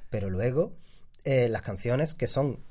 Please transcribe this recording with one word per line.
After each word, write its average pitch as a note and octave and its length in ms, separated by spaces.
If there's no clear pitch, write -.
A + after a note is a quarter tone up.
pero G2 180
luego, B2 440
eh, B2+ 260
las G#2+ 140
canciones A#2+ 500
que A#2+ 140
son C3+ 320